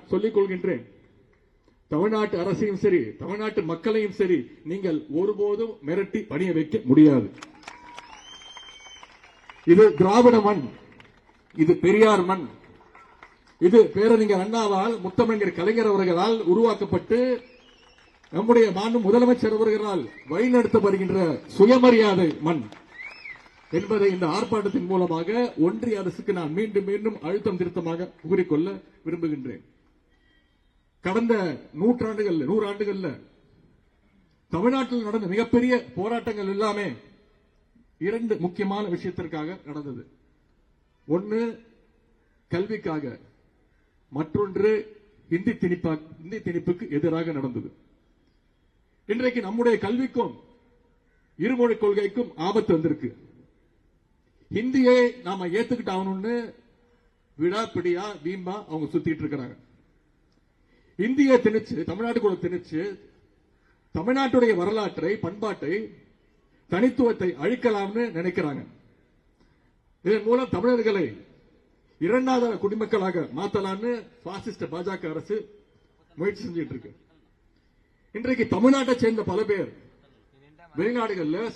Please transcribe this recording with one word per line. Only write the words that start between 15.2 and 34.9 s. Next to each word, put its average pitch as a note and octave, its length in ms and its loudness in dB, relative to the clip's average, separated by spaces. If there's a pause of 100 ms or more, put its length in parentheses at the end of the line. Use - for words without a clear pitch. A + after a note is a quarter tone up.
கலைஞர் G#3+ 340 2
அவர்களால் F#3+ 460 2 (140)
உருவாக்கப்பட்டு G#3+ 680 0 (1160)
நம்முடைய A3+ 300 6 (120)
மாண்பு A3+ 200 0 (100)
முதலமைச்சர் A#3+ 500 4
அவர்களால் G#3 440 0 (300)
வழிநடத்தப்படுகின்ற G3 840 2 (400)
சுயமரியாதை A3 720 8 (160)
மண் D#3+ 180 0 (1120)
என்பதை G3+ 360 2
இந்த F3+ 120 -2 (100)
ஆர்ப்பாட்டத்தின் G3+ 540 -2
மூலமாக E3+ 400 0 (360)
ஒன்றிய A3 340 -2
அரசுக்கு F#3+ 400 -6
நான் D#3 160 -6
மீண்டும் G3+ 320 -2
மீண்டும் G#3 280 -4 (100)
அழுத்தம் G3 340 -4
திருத்தமாக E3+ 500 -6 (140)
கூறிக்கொள்ள E3+ 440 0 (360)
விரும்புகின்றேன். D3+ 580 -8 (1400)
கடந்த A3+ 280 0 (460)
நூற்றாண்டுகள்ல, G#3+ 720 -2
நூறு G#3+ 200 0
ஆண்டுகள்ல G3+ 380 -6 (1400)
தமிழ்நாட்டில் B3 560 -2